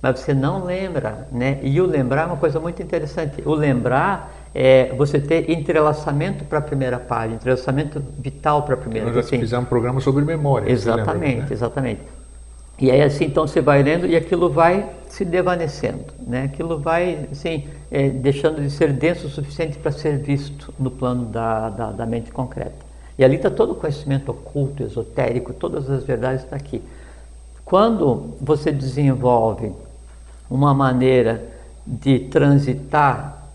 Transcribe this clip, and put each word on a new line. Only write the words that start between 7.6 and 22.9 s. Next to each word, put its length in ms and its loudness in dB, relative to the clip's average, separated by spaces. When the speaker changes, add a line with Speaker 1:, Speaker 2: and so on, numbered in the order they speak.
Speaker 1:
vital 440 0
pra 140 0
primeira, 300 -4
Speaker 2:
Nós 80 -2
já 80 4
Speaker 1:
assim. 180 0
Speaker 2:
fizemos 240 0
um 40 -8
programa 320 2
sobre 220 2
memória, 460 2
você 220 2
lembra, 120 2
Speaker 1:
Exatamente, 380 0
Speaker 2:
né? 100 -4
Speaker 1:
exatamente. 500 -2
E 120 4
aí, 120 6
assim, 220 2
então 240 0
você 140 2
vai 200 6
lendo 240 2
e 80 2
aquilo 360 2
vai 360 4
se 160 -6
desvanecendo, 800 -2
né? 180 -2
Aquilo 340 -4
vai, 540 0
assim, 320 -6
é, 200 2
deixando 500 2
de 100 -2
ser 220 2
denso 340 0
o 40 -6
suficiente 480 -6
pra 120 -4
ser 280 -2
visto 600 -4
no 120 -2
plano 340 -2
da, 460 -2
da, 220 -6
da 140 -6
mente 240 -4
concreta. 540 -8